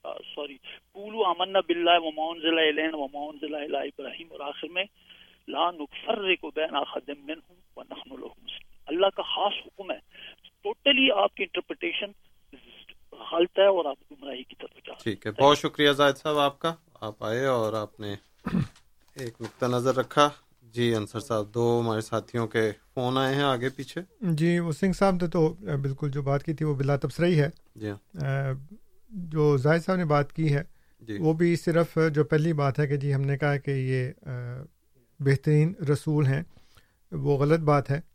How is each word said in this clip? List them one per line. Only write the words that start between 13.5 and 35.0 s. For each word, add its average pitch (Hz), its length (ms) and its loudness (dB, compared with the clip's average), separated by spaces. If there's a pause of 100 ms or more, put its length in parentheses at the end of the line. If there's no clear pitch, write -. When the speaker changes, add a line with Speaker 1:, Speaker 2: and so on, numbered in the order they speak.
Speaker 1:
ہے 196 60 8
اور 185 200 4
آپ - 260 -10
گمراہی 131 320 -14
کی - 160 -20
طرف - 160 -16
جا - 120 -20
رہے - 40 -16
ہیں۔ - 120 -18
Speaker 2:
ٹھیک 107 240 -6
ہے، 107 40 -6
بہت 139 260 6
شکریہ 147 340 2
زاہد 139 260 2
صاحب 151 200 -2
آپ 143 220 0
کا، 165 160 -2 (260)
آپ 110 220 -10
آئے 120 220 -2
اور 117 280 2
آپ 107 260 -6
نے 101 160 -8 (1000)
ایک 123 260 -12
نقطہ - 240 -8
نظر 123 300 2
رکھا۔ 143 340 4 (320)
جی 117 340 0
انصر 107 240 -4
صاحب، 104 340 -4
دو 117 300 2
ہمارے 110 180 0
ساتھیوں 113 460 -4
کے 110 240 0 (220)
فون 127 240 -2
آئے 135 180 2
ہیں 143 60 0
آگے 131 280 0
پیچھے۔ 139 320 -10 (200)
Speaker 3:
جی، 170 380 2
وہ 170 120 -4
سنگھ 185 220 0
صاحب 196 220 4
نے 175 120 -2
تو، 160 340 2
آ، 180 140 -4
بالکل 139 360 -4
جو 143 100 -4
بات 139 220 0
کی 165 100 -4
تھی 156 120 -4
وہ 147 100 0
بلا 135 200 0
تبصرہ 156 300 -2
ہی 170 160 4
ہے۔ 139 80 2 (260)
Speaker 2:
جی 107 140 -6
ہاں۔ 139 360 -8
Speaker 3:
آ، 139 260 -2 (580)
جو 156 480 2
زاہد 151 280 4
صاحب 190 120 2
نے 180 80 0
بات 147 280 2
کی 156 220 2
ہے، 143 80 -2 (360)
Speaker 2:
جی۔ 110 180 -8
Speaker 3:
وہ 160 160 2
بھی 170 220 4
صرف 165 420 2 (160)
جو 151 100 4
پہلی 160 300 2
بات 143 260 0
ہے 147 80 2
کہ 143 100 0
جی 139 180 0
ہم 139 60 0
نے 139 160 0
کہا 143 200 0
کہ 139 140 -4
یہ، 131 560 -2
آ، - 20 -10 (920)